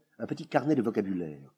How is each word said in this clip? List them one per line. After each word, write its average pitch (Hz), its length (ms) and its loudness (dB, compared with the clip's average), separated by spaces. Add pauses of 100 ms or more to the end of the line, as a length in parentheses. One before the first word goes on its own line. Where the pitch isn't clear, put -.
(180)
un 117 80 -6
petit 151 200 -8
carnet 147 280 2
de 135 80 4
vocabulaire, 92 760 -2